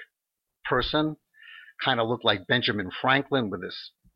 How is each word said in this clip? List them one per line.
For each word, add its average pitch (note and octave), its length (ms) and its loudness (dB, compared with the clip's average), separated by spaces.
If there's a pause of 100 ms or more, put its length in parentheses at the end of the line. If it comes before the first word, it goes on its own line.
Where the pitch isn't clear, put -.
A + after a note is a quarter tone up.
(640)
person, D3+ 500 0 (720)
kind C3 140 2
of A2+ 100 2
looked A#2 160 -2
like G#2+ 220 2
Benjamin A2 420 0 (100)
Franklin C3 520 2
with F2+ 100 -6
this - 300 -12 (240)